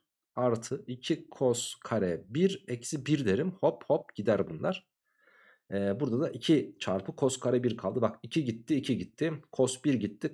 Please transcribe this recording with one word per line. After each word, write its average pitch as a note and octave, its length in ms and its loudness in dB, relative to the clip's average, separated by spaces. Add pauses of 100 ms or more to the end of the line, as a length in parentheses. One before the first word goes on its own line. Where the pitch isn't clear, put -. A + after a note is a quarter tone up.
(360)
artı A#2 520 0
iki B2+ 440 -4
cos - 440 0
kare F#2 520 -2
bir F3+ 400 0
eksi B2 380 -6
bir C#3+ 200 2
derim. B2 260 2
Hop - 320 0
hop - 320 -2
gider G2 340 2
bunlar. - 400 -4 (840)
Ee, G2+ 280 0
burada B2 200 0
da D#3 100 0
iki - 500 2
çarpı F#2+ 380 -2
cos C3 220 0
kare B2 240 2
bir A#2 140 0
kaldı. A2 240 -2
Bak G#2+ 220 0
iki C#3+ 220 -2
gitti, A#2+ 300 -2
iki B2 220 0
gitti. D3+ 360 -4 (200)
Cos - 300 2
bir D3 100 4
gitti. G#2 400 -2